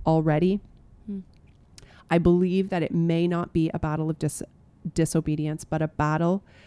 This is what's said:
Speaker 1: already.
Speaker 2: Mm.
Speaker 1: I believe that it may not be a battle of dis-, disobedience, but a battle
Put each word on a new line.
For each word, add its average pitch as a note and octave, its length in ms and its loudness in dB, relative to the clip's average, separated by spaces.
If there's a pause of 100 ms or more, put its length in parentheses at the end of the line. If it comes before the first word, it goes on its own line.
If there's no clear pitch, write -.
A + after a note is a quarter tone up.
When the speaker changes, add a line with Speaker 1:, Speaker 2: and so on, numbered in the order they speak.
Speaker 1:
already. D#3+ 520 2 (500)
Speaker 2:
Mm. G3 120 -8 (880)
Speaker 1:
I E3+ 80 4
believe F3+ 520 4
that F3 140 -4
it - 100 -6
may E3 340 2
not F3 260 -4
be D#3+ 200 0
a D#3+ 60 -4
battle D#3 300 -2
of D#3+ 80 -4
dis-, - 240 -4 (500)
disobedience, D#3 720 -2
but D#3+ 200 -4
a D#3 40 -2
battle E3 560 0 (240)